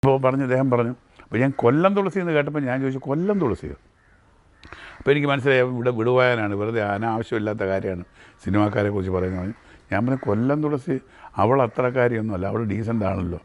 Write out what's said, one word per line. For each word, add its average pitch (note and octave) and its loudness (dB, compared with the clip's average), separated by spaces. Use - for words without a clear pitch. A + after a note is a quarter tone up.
അപ്പോൾ C3+ 4
പറഞ്ഞു, C3+ 2
അദ്ദേഹം C3 2
പറഞ്ഞു. A#2+ 0
അപ്പോൾ - -6
ഞാൻ C3 2
കൊല്ലം D#3+ 4
തുളസി G3 0
എന്ന് F3 -2
കേട്ടപ്പോൾ D3 0
ഞാൻ B2+ -2
ചോദിച്ചു, C3+ -2
"കൊല്ലം F3 -2
തുളസിയോ?" G#2 -2
അപ്പോൾ - 0
എനിക്ക് C#3+ 2
മനസ്സിലായി C3+ 2
അവൻ B2+ 2
ഇവിടെ B2 0
വിടുവായനാണ്, A#2+ 2
വെറുതെ A2 -2
അനാവശ്യമില്ലാത്ത G#2+ -2
കാര്യമാണ് F#2+ -4
സിനിമാക്കാരെ G#2 0
കുറിച്ച് F#2+ -4
പറയുന്നത്. F#2 -4
ഞാൻ G2+ -2
പറഞ്ഞു, B2+ -2
"കൊല്ലം B2+ 0
തുളസി D3 -4
അവൾ A#2+ 2
അത്രക്കാരിയൊന്നുമല്ല, A#2 0
അവൾ A2 -4
ഡീസൻ്റ് G#2 -2
ആണല്ലോ" F#2 -4